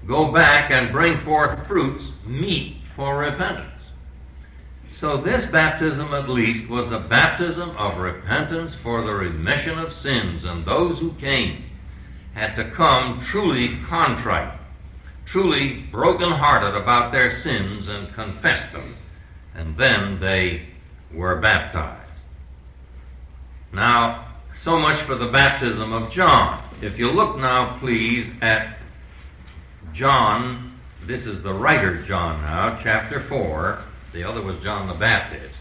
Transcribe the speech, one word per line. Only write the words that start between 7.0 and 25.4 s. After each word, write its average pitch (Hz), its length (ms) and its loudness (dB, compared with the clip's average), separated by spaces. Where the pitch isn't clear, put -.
baptism 165 760 2
of 101 220 -2
repentance 147 720 -2
for 117 200 -2
the 107 100 -2
remission 101 680 -2
of 165 140 -6
sins, 95 520 -2
and 85 200 -4
those 160 360 2
who 165 140 -2
came 135 500 -2
had 107 200 -4
to 113 160 -4
come 127 500 2
truly 139 460 2
contrite, 127 640 0
truly 147 640 2
brokenhearted 143 840 4
about 120 380 4
their 123 260 4
sins, 101 500 -4
and 101 260 -8
confess - 580 -2
them, 123 240 -12
and 80 220 -6
then 101 440 2
they 92 420 0
were 90 240 0
baptized. 87 640 0
Now, 117 540 2
so 165 160 2
much 151 280 4
for 131 100 -2
the 120 100 -2
baptism 117 680 2